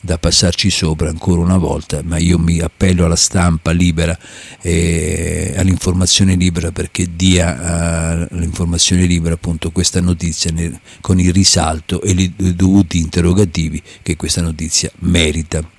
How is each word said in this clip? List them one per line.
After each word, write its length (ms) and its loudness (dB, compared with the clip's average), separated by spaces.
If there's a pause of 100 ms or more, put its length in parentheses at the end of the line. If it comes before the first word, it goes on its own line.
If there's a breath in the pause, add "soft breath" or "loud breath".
da 160 -4
passarci 540 0
sopra 400 -2
ancora 320 0
una 160 4
volta, 460 -2
ma 120 -4
io 220 2
mi 220 2
appello 440 0
alla 120 2
stampa 540 0
libera, 480 0 (440 loud breath)
eh, 960 -2
all'informazione 760 2
libera 380 0
perché 420 -6
dia, 1080 0
eh, 80 -6
all'informazione 760 0
libera 300 2
appunto 380 -6
questa 280 -2
notizia 520 -2
nel, 280 -6 (220 loud breath)
con 180 2
il 140 4
risalto 680 0
e 120 0
i 420 0
dovuti 440 4
interrogativi 840 0 (180 loud breath)
che 160 -4
questa 240 -4
notizia 500 -4 (100)
merita. 800 0